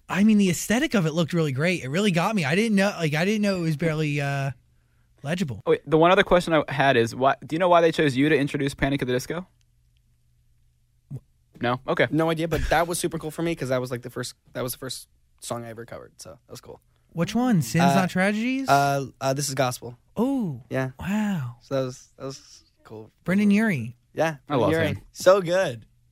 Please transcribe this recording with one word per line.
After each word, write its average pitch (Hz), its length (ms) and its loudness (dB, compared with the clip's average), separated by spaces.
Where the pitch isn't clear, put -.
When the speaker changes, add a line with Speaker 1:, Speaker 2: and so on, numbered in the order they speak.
Speaker 1:
I 175 160 0
mean, 214 140 6
the 196 140 4
aesthetic - 420 0
of 190 140 2
it 147 80 -2
looked 170 180 0
really 160 200 0
great. 156 300 -2
It 127 60 -8
really 196 220 0
got 175 260 0
me. 175 80 0
I 135 100 0
didn't 214 220 2
know, 196 220 2
like, 160 160 -2
I 156 100 0
didn't 214 160 0
know 202 160 0
it 180 60 -4
was 160 160 0
barely, 151 420 -2
uh, 139 300 -2
legible. 143 440 -4
Speaker 2:
Wait, 160 200 2
the 156 100 2
one 165 140 6
other 196 140 6
question 175 280 2
I 151 180 4
had 139 280 2
is, 117 160 0
why, 131 220 2
do 147 80 -8
you 160 40 -2
know 180 120 2
why 170 100 6
they 165 100 6
chose 160 280 0
you 143 100 4
to 151 80 4
introduce 139 380 -2
Panic 139 260 -2
at 127 80 -4
the 127 60 0
Disco? 156 320 -6
No? 123 300 -4
Okay. 151 220 2
Speaker 3:
No 160 180 2
idea, 165 200 -2
but 156 200 -2
that 165 180 4
was 170 120 -4
super 165 200 -4
cool 156 120 -8
for 160 100 -8
me 170 140 -2
'cause 131 160 -6
that 127 100 0
was, 127 100 -6
like, 123 120 -8
the 127 80 -14
first, 123 240 -10
that 123 100 -8
was 127 100 -6
the - 60 -14
first - 300 -14
song 117 240 -8
I 117 60 -14
ever 113 160 -16
covered, - 340 -18
so - 120 -20
that - 180 -20
was 123 100 -18
cool. - 220 -20
Speaker 1:
Which 165 200 -4
one? 233 280 2
Sins 113 220 0
Speaker 3:
Uh, 139 100 4
Speaker 1:
Not 180 160 2
Tragedies? 226 580 -2
Speaker 3:
uh, 139 380 2
uh, 135 100 0
This 139 160 -4
Is 135 60 -8
Gospel. 127 420 -4
Speaker 1:
Oh. 214 500 -2
Speaker 3:
Yeah. 131 220 -4
Speaker 1:
Wow. 190 640 -4
Speaker 3:
So - 140 -10
that 135 100 -2
was, 127 220 -14
that 139 80 -14
was - 380 -16
cool. 110 260 -18
Speaker 1:
Brendan 202 260 2
Urie. 190 460 0
Speaker 3:
Yeah, 156 240 -2
Speaker 2:
I 147 60 0
love 110 160 2
Speaker 3:
Urie. 160 160 0
Speaker 2:
him. - 120 -4
Speaker 3:
So 190 280 6
good. 170 460 -2